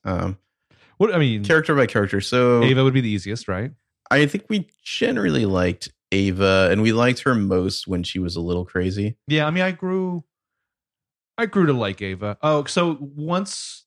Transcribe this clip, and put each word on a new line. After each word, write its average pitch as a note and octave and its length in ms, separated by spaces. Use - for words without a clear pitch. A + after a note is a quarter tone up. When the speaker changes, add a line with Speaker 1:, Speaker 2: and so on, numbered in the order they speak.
Speaker 1:
Um, F#2+ 340
Speaker 2:
What, G#3 160
I F3 40
mean, A2+ 260
Speaker 1:
character D#3 300
by C3+ 120
character. G2+ 340
So B2 420
Speaker 2:
Ava C3 220
would C3 100
be C3 60
the A#2 100
easiest, G2+ 380
right? G#2 240
Speaker 1:
I C#3+ 160
think G3 220
we G#3 200
generally E3 640
liked F2+ 440
Ava, F#2+ 580
and G2 120
we A2+ 100
liked B2 280
her C3 140
most F#2+ 540
when F#2 160
she - 160
was F2 160
a E2+ 40
little F2 240
crazy. G2 520
Speaker 2:
Yeah, D3+ 200
I D#3 40
mean, F3+ 140
I F#3+ 80
grew, F#3 520
I A#3 100
grew F#3+ 200
to C#3+ 60
like G#2+ 280
Ava. G2+ 420
Oh, D3+ 240
so E3+ 340
once, D3+ 880